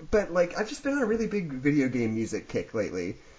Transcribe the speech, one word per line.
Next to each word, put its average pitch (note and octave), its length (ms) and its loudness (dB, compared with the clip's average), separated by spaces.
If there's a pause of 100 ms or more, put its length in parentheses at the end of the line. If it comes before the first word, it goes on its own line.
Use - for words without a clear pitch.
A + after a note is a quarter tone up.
(120)
but, G3+ 200 2
like, F3 260 2
I've G#3+ 120 -2
just - 120 -10
been C#4 120 0
on C#4+ 80 2
a A#3+ 40 2
really A3 220 0
big F3+ 240 -2
video C3+ 380 2
game A#2 260 0
music G#2+ 320 -2
kick - 260 -4
lately. F#2 440 -2 (220)